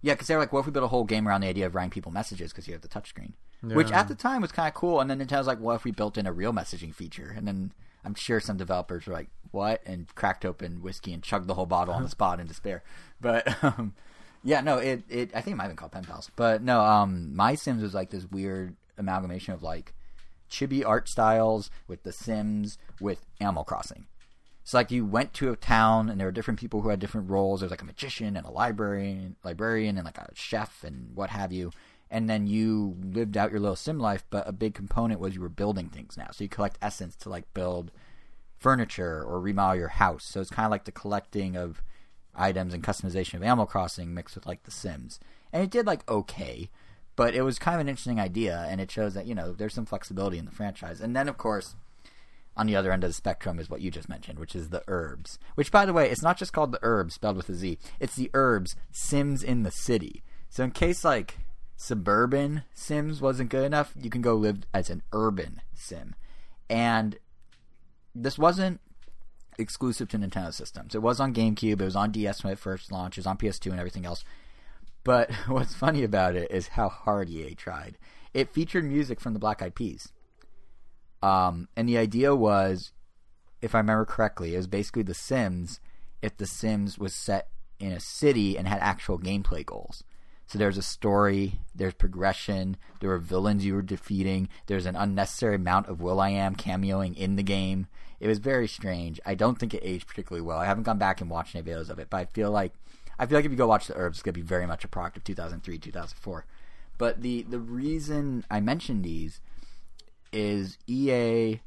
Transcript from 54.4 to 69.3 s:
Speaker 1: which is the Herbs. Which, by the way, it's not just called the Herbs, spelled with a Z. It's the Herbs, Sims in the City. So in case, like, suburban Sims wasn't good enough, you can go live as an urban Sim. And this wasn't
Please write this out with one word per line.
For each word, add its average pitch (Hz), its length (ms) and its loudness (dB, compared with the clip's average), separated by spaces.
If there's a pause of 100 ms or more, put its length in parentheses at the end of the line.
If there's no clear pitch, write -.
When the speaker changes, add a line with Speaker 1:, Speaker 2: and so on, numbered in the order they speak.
Speaker 1:
which 80 160 -10
is 80 140 -6
the 87 180 -6
Herbs. 82 500 -6 (160)
Which, 147 160 2
by 202 160 10
the 190 60 2
way, 156 180 6
it's 123 120 -2
not 165 160 4
just - 140 -4
called 143 200 2
the - 100 -4
Herbs, 104 320 2
spelled 104 220 0
with 92 120 -4
a 95 60 -4
Z. 87 240 -2 (220)
It's - 160 -4
the 131 180 -2
Herbs, 123 400 4 (160)
Sims 143 540 2
in 123 180 4
the 101 80 2
City. - 540 0 (240)
So - 160 -2
in 123 80 -2
case, 175 320 2
like, 127 340 2 (380)
suburban 123 840 2 (120)
Sims 151 480 -2
wasn't 131 260 2
good 131 160 2
enough, 147 340 2
you 123 120 -4
can 120 100 0
go 117 140 6
live 104 400 4
as 95 160 4
an 87 120 -4 (120)
urban 104 480 0 (100)
Sim. - 420 -8 (540)
And 113 500 2 (960)
this 120 220 -2
wasn't 180 440 4 (760)